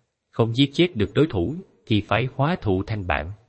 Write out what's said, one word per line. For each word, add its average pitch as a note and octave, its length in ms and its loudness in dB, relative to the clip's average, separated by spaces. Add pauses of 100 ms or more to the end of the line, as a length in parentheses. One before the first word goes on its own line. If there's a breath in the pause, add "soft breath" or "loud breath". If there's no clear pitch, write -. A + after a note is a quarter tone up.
(320)
Không A2+ 240 0
giết C#3 180 2
chết E3+ 220 2
được G2+ 180 -2
đối D3 140 4
thủ G2+ 280 -2 (300)
thì G#2 160 2
phải A#2+ 340 0
hóa D3+ 260 0
thù F#2+ 220 0
thành G2+ 240 -6
bạn. D#2 240 -2 (180)